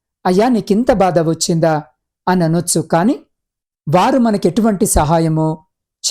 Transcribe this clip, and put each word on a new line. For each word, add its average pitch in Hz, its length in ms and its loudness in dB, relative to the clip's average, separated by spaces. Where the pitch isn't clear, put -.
అయ్యా, 185 220 2
నీకింత 233 440 0
బాధ 180 260 2
వచ్చిందా?" 165 640 0
అని 180 160 0
అనొచ్చు. 170 360 -2
కానీ 175 400 0
వారు 196 300 2
మనకెటువంటి 208 680 0
సహాయమూ 160 720 0